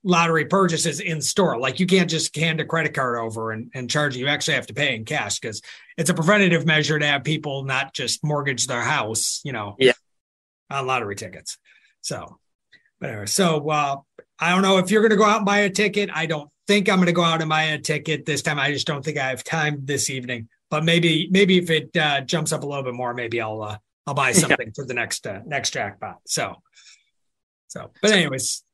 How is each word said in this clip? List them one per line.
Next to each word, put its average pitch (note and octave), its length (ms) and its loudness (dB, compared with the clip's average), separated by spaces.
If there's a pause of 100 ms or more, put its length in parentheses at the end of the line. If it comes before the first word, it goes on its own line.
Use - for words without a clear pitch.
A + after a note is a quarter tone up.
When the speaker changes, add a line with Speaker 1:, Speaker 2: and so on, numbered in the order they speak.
Speaker 1:
lottery E3+ 420 2
purchases E3 560 0
in E3+ 200 -6
store. C#3+ 380 0
Like, C3 220 -2
you F#3 60 4
can't F3+ 240 4
just - 260 -2
hand D#3 240 0
a D3 40 -2
credit D3+ 300 -2
card B2 240 0
over A2+ 340 -6
and, A2+ 220 -10
and B2+ 160 -8
charge D3 260 0
it. B2+ 40 -6
You C3+ 80 -2
actually D3 260 0
have B2 140 -2
to A#2 60 -14
pay C#3 200 0
in A2 100 -6
cash A2+ 360 -4
'cause A2+ 220 -8 (340)
it's D#3 140 0
a F3 40 2
preventative E3+ 520 4
measure D#3 320 2
to D3 80 0
have C#3 180 0
people D3+ 400 -4
not C3+ 280 -4
just - 320 -4
mortgage C#3 420 -2
their A#2+ 160 -4
house, A2+ 600 -2
you C#3+ 80 -8
know, G#2 260 -8
Speaker 2:
Yeah. B2+ 140 8 (760)
Speaker 1:
on C#3 160 -4
lottery A#2 300 -2
tickets. - 420 -14 (440)
So, - 360 -10 (600)
but D3+ 100 -8
anyway, G#2 160 -10
so, D#3+ 420 0
uh, D3 280 0 (420)
I E3 120 0
don't F#3 120 4
know F#3+ 160 4
if F#3 120 0
you're G#3+ 120 4
gonna G#3+ 140 6
go G3+ 80 6
out G#3 140 4
and G#3 80 -2
buy G3+ 140 4
a G3+ 100 2
ticket. G3+ 420 0
I D#3 140 -2
don't D3+ 220 -4 (200)
think G3+ 200 4
I'm G3 100 4
gonna F3+ 140 6
go E3+ 120 4
out E3 160 2
and D#3+ 80 -2
buy D#3 160 2
a D#3 140 0
ticket D3+ 480 -4
this C#3+ 160 -2
time. D3+ 180 -2
I C#3 120 2
just C3+ 140 -4
don't C#3+ 180 -4
think D3+ 140 -4
I C3 100 -2
have B2+ 160 -6
time D3+ 400 -2
this C#3 260 -2
evening. B2 380 -6 (220)
But D#3 140 -2
maybe, E3 460 2
maybe F#3 280 6
if F3 120 0
it, D#3 260 -2
uh, D3 260 2
jumps D#3 300 -2
up D3 120 -4
a - 20 -6
little C#3+ 180 -4
bit B2+ 100 -6
more, B2 200 -4
maybe A#2+ 260 -4
I'll, A2 220 -6
uh, G#2+ 160 -8 (280)
I'll C#3+ 80 -4
buy C3+ 140 2
Speaker 2:
<laughs> A#2+ 60 2
Yeah. - 0 -
Speaker 1:
something B2 400 2
for C#3 100 -10
the B2 100 -8
next, A#2 320 -6
uh, G2+ 200 -8
next C#3+ 260 -4
jackpot. G2+ 540 -8
So, G2 300 -6 (1120)
so, - 220 -14 (120)
but G3+ 80 4
anyways D3 520 0 (120)